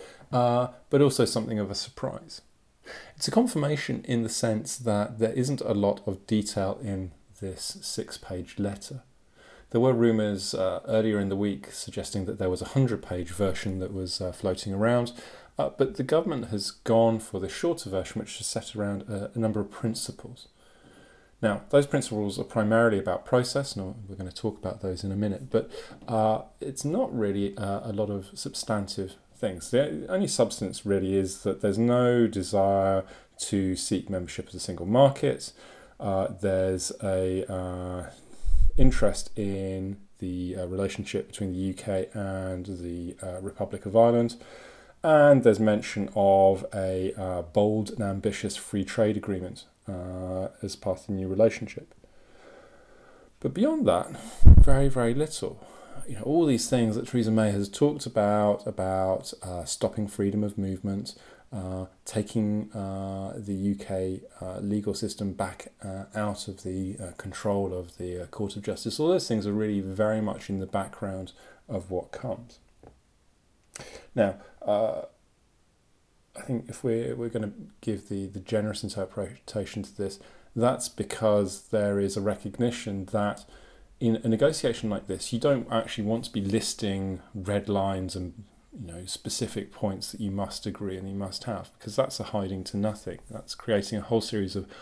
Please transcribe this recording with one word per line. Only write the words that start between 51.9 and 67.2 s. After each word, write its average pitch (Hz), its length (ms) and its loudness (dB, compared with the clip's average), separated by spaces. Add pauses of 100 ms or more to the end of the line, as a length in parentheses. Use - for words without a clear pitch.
But 135 120 -4
beyond 277 320 2
that, 87 220 4 (380)
very, 139 420 12
very 120 260 2
little. 147 460 -4 (480)
You 110 80 -8
know, 101 60 -8
all 160 240 4
these 123 240 4
things 113 260 4
that 117 120 -4
Theresa 110 240 2
May 110 200 6
has 101 160 0
talked - 380 0
about, 104 600 2
about, 95 680 -2 (100)
uh, 87 220 -8
stopping 107 420 -4
freedom 101 340 -2
of 104 160 -4
movement, 98 580 -4 (360)
uh, 92 340 -8 (200)
taking, 107 640 -2
uh, 98 640 -6
the 101 160 -6
U 98 220 0
K, 95 460 -4 (200)
uh, 92 180 -8
legal 101 340 -2
system 101 400 -6
back, - 400 -8 (100)
uh, 95 220 -10 (100)
out 104 320 -4
of 98 160 -12
the, 95 340 -6
uh, 95 200 -12
control 98 560 -2